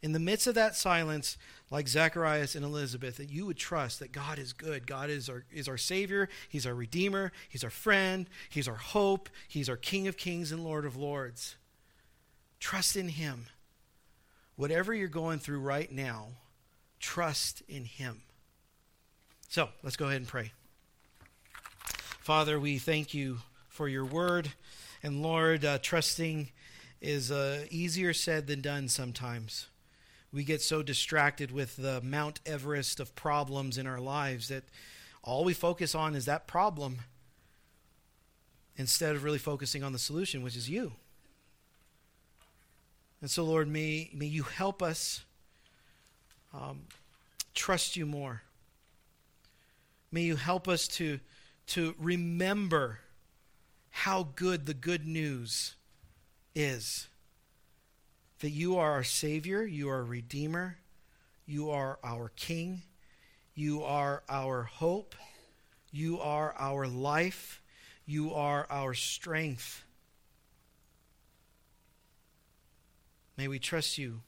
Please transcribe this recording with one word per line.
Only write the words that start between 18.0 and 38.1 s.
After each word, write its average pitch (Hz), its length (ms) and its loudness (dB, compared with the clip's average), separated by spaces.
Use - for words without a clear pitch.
So 156 180 2
let's 135 140 -4
go 151 80 -2
ahead 139 160 0
and 120 80 -8
pray. 113 240 -6
Father, 151 360 6
we 143 200 2
thank 151 360 2
you 135 260 -2
for 147 220 -4
your 135 160 -2
word. 165 480 2
And 147 180 -2
Lord, 160 420 4
uh, 143 140 4
trusting 156 720 2
is, 139 300 0
uh, 143 380 0
easier 170 440 2
said 156 340 2
than 143 140 -2
done 143 280 -2
sometimes. 120 800 -2
We 143 100 -2
get 151 160 0
so 156 220 2
distracted 143 680 2
with 131 240 -4
the 131 260 -2
Mount 147 460 -2
Everest 143 520 -2
of 131 160 -8
problems 139 640 0
in 135 80 -4
our 131 140 -4
lives 131 480 -2
that 135 160 -6
all 127 220 2
we 180 100 6
focus 170 400 2
on 156 220 2
is 127 100 -2
that 147 220 0
problem 151 500 2